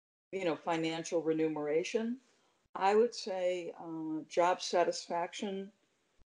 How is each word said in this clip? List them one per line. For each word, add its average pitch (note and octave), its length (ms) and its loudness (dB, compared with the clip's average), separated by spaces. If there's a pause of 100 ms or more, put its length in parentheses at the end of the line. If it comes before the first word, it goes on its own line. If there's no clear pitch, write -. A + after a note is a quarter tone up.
(320)
you F#3+ 140 -4
know, D#3 100 0
financial E3 640 -2
remuneration. D#3+ 1000 0 (580)
I F#3+ 180 4
would A3+ 200 6
say, F3+ 680 -2
uh, D#3+ 480 -6
job F3+ 320 2
satisfaction F3+ 1120 -2 (540)